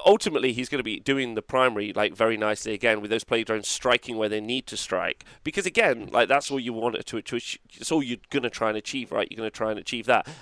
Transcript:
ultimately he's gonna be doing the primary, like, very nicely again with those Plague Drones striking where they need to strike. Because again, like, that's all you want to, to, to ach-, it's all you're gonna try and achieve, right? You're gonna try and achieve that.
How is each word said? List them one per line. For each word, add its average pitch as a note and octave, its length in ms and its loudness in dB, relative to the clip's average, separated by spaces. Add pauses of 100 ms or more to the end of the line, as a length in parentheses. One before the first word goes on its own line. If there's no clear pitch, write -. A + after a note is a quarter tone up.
ultimately D3 480 4
he's A#2+ 160 -4
gonna C3+ 140 -2
be A2 160 -6
doing C3 340 0
the A2 80 -2
primary, A2+ 520 0
like, G#2 200 0
very A2+ 240 2
nicely G#2+ 380 -2
again A2 260 2
with G#2 80 -8
those A2 140 0
Plague A2+ 240 -2
Drones A2 200 -2
striking A#2+ 480 0
where A2 140 0
they G#2+ 100 -2
need A#2+ 280 -6
to - 100 -10
strike. - 480 -4 (180)
Because F3+ 220 -4
again, D3 460 2
like, A#2 160 4
that's C#3 240 2
all C#3 80 -2
you A#2+ 140 -4
want A2+ 240 -2
to, - 40 -4
to, A2+ 220 -8
to - 140 -8
ach-, - 200 -8 (160)
it's - 180 -6
all D#3+ 120 2
you're A#2+ 160 -4 (100)
gonna B2 220 0
try A2+ 180 0
and A2 80 -2
achieve, A#2 340 -6
right? A2 200 0
You're - 60 -12
gonna A2 120 -6
try A2 220 -4
and G#2 80 -4
achieve A#2 260 -8
that. A#2 220 4 (140)